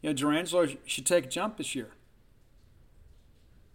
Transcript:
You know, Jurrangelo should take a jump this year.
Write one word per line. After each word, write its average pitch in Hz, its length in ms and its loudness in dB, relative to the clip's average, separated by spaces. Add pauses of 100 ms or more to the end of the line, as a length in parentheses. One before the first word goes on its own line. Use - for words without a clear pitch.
You 151 100 -2
know, - 20 2
Jurrangelo 151 720 2
should 131 220 -4
take 175 180 4
a - 40 -12
jump 214 280 -4
this - 160 -6
year. 113 160 -6 (1900)